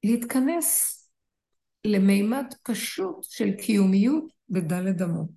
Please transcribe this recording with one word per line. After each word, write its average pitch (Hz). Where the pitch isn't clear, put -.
להתכנס 262
למימד 202
פשוט -
של 202
קיומיות 202
בדלת 180
אמות. 165